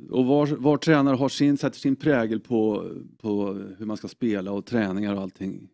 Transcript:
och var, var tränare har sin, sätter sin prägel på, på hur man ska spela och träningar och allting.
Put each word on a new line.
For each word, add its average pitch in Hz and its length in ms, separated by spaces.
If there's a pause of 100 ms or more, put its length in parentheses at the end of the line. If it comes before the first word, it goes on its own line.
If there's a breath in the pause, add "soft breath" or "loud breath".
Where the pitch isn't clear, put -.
och 127 160
var, 143 220
var 143 300
tränare 139 380
har 131 140
sin, 143 280
sätter - 220
sin 135 160
prägel 117 440
på, 104 520 (260)
på 101 360
hur 101 320
man 107 120
ska 101 100
spela 101 440
och 101 140
träningar 101 500
och 98 60
allting. 95 520